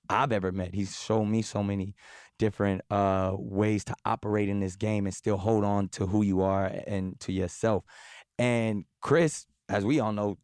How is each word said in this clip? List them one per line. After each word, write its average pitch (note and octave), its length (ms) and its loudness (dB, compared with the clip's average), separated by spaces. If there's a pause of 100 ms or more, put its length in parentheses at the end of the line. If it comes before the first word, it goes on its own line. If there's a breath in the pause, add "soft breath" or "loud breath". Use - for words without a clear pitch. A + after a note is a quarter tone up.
(100)
I've B2 220 2
ever F#2 200 0
met. F2+ 220 -4
He's F#2+ 260 -4
shown G#2+ 300 0
me A2+ 100 2
so G#2 220 -4
many G2+ 320 -4 (440 soft breath)
different, G2+ 520 0
uh, F#2+ 480 2
ways G#2 460 0
to G#2+ 100 -6 (100)
operate G#2 460 0
in G2+ 100 0
this F#2+ 160 -4
game G#2+ 300 0
and F#2 80 -4
still G2+ 240 -2
hold G#2 260 2
on G2+ 240 0
to G2+ 180 -4
who G#2+ 160 2
you F#2+ 200 2
are F#2+ 280 2 (160)
and F#2 340 -4
to - 120 -6
yourself. F#2 520 0 (540 loud breath)
And A2+ 460 0 (160)
Chris, D#3 460 2 (220)
as G2+ 160 0
we C#3 160 2
all G#2+ 120 0
know, G#2 320 -2